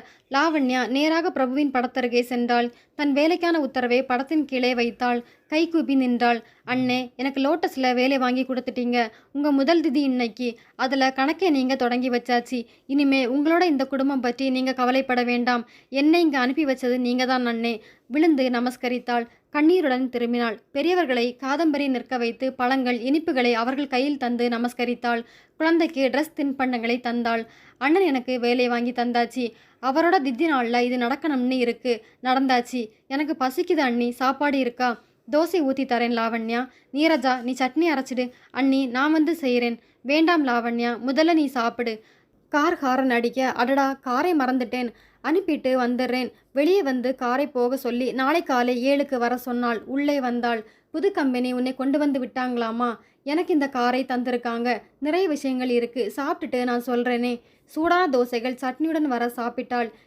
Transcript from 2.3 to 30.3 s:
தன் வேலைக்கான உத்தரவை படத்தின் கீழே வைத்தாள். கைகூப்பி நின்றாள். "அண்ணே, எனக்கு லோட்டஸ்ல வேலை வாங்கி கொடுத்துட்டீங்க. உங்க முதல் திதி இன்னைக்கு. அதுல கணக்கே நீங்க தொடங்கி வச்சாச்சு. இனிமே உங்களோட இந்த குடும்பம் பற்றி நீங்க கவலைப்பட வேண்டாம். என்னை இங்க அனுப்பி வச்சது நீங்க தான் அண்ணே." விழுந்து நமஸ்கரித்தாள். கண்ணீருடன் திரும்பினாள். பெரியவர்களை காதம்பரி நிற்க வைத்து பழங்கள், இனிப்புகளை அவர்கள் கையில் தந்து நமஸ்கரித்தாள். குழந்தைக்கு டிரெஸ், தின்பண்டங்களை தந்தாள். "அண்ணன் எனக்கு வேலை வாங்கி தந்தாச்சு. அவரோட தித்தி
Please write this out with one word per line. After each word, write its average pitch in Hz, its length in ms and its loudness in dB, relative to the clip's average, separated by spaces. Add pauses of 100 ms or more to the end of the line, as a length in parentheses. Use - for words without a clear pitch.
தன் 294 160 0
வேலைக்கான 330 480 2
உத்தரவை 254 460 0
படத்தின் 269 400 0
கீழே 254 300 0
வைத்தாள். 240 440 0 (280)
கைகூப்பி 311 480 0
நின்றாள். 240 440 2 (280)
"அண்ணே, 254 320 0 (160)
எனக்கு 269 260 -4
லோட்டஸ்ல 269 520 0
வேலை 262 240 2
வாங்கி 254 240 0
கொடுத்துட்டீங்க. 240 680 -2 (240)
உங்க 285 200 0
முதல் 285 300 4
திதி 302 140 0
இன்னைக்கு. 247 640 -2 (180)
அதுல 262 400 0
கணக்கே 330 340 0
நீங்க 269 260 2
தொடங்கி 247 340 0
வச்சாச்சு. 240 560 -2 (200)
இனிமே 269 400 2
உங்களோட 294 380 2
இந்த 277 220 2
குடும்பம் 269 340 0
பற்றி 247 300 -2
நீங்க 254 240 0
கவலைப்பட 254 500 0
வேண்டாம். 240 440 -2 (220)
என்னை 302 320 4
இங்க 285 180 2
அனுப்பி 269 260 0
வச்சது 254 320 0
நீங்க 247 280 0
தான் 247 220 0
அண்ணே." 233 320 -4 (280)
விழுந்து 269 420 2
நமஸ்கரித்தாள். 247 800 -2 (220)
கண்ணீருடன் 294 600 2
திரும்பினாள். 240 480 -2 (160)
பெரியவர்களை 285 520 0 (100)
காதம்பரி 285 520 0
நிற்க 254 300 -4
வைத்து 240 360 -4
பழங்கள், 247 460 0
இனிப்புகளை 262 540 0
அவர்கள் 254 340 -2
கையில் 277 300 0
தந்து 240 320 -2
நமஸ்கரித்தாள். 240 760 -2 (340)
குழந்தைக்கு 320 520 2
டிரெஸ், 277 260 -2
தின்பண்டங்களை 254 640 -2
தந்தாள். 233 460 -2 (320)
"அண்ணன் 320 260 2
எனக்கு 254 360 0
வேலை 240 280 2
வாங்கி 240 240 -2
தந்தாச்சு. 240 540 -2 (360)
அவரோட 320 380 2
தித்தி 269 300 0